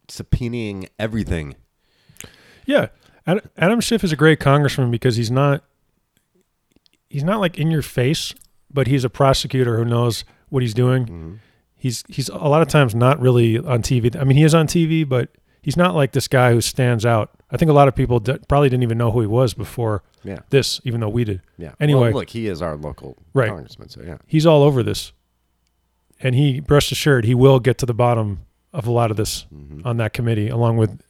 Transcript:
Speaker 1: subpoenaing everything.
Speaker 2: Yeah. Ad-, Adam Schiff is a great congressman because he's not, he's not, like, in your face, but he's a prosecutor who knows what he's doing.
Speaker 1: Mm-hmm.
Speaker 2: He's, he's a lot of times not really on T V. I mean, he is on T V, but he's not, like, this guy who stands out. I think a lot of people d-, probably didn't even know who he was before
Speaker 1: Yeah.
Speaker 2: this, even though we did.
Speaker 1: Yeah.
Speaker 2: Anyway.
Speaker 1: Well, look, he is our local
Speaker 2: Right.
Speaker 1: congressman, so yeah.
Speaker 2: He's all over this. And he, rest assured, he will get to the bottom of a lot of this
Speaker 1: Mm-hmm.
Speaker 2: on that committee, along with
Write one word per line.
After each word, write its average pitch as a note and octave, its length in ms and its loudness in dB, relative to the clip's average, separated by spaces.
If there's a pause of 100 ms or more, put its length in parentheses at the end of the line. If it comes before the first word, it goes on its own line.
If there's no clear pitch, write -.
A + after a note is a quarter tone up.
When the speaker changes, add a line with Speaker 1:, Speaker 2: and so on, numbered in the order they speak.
Speaker 1:
subpoenaing A2 800 -6 (100)
everything. F#2+ 560 -6 (1080)
Speaker 2:
Yeah. C4 220 0 (400)
Ad-, F#3 160 0 (160)
Adam G#3+ 240 2
Schiff A3+ 200 0
is F#3+ 80 0
a D3+ 60 -4
great D3+ 240 4
congressman C#3 500 2
because A#2 260 0
he's A2+ 140 -2
not, C#3 320 0 (1500)
he's C#3+ 160 -6
not, G#3 160 -2
like, F3+ 180 -2
in D#3 120 0
your D#3 120 0
face, - 520 -2 (380)
but C3+ 140 0
he's B2+ 180 0
a B2+ 60 -2
prosecutor C3 640 0
who A#2 80 0
knows A#2 400 -2 (240)
what C3+ 140 -2
he's A#2 120 -4
doing. B2+ 300 2
Speaker 1:
Mm-hmm. E2+ 280 -14 (440)
Speaker 2:
He's, B2 320 -6
he's - 200 -8
a - 80 -12
lot D3+ 260 2
of D3+ 60 0
times C3 260 2
not B2+ 260 2
really A#2+ 380 2
on B2 240 -4
T B2 180 -2
V. A#2 180 0
I C#3+ 60 -4
mean, C3+ 120 4
he D3 60 6
is D#3 120 6
on D#3+ 120 4
T E3+ 200 0
V, D#3+ 180 0
but C3 260 -4 (320)
he's C#3 140 -4
not, F3+ 180 0
like, C#3 180 0
this - 160 -2
guy B2 240 4
who A#2 80 2
stands A#2+ 460 -2
out. A2+ 240 0 (200)
I B2+ 60 -6
think D#3+ 140 2
a D3 40 6
lot C#3+ 140 6
of B2+ 60 0
people A#2+ 260 0
d-, A#2 180 -4 (100)
probably C#3+ 200 4
didn't B2+ 140 0
even A2+ 160 -2
know A#2 120 0
who A#2 100 0
he A2 60 0
was A2+ 280 0
before G#2+ 480 -6 (220)
Speaker 1:
Yeah. G2 160 -12 (100)
Speaker 2:
this, - 340 0
even A#2 160 -6
though A2 80 -4
we A#2 160 -2
did. G2 160 -6 (160)
Speaker 1:
Yeah. E2 240 -16
Speaker 2:
Anyway. C#3 320 4
Speaker 1:
Well, C3 80 -2
look, - 100 -10
he A2+ 180 -8
is E2+ 120 -6
our D#2+ 160 -6
local C#2+ 400 -14 (160)
Speaker 2:
Right. B2 160 0
Speaker 1:
congressman, E2 400 -14
so - 140 -20
yeah. E2 240 -16
Speaker 2:
He's D#3 200 2
all D3+ 160 6
over C#3 200 4
this. - 300 -6 (1080)
And B2+ 140 -2
he, C#3 340 0
rest D3 220 4
assured, C3 340 0
he A#2+ 100 2
will C3 260 6
get A#2+ 180 0
to C3+ 80 -4
the A#2 80 -2
bottom A2+ 460 0 (320)
of A#2 140 -6
a A#2 40 -2
lot A#2 220 0
of G#2 40 -6
this - 380 -6
Speaker 1:
Mm-hmm. D2 320 -14
Speaker 2:
on A#2+ 120 -2
that A2 140 -2
committee, A2+ 360 -2
along A#2 280 0
with A2+ 340 0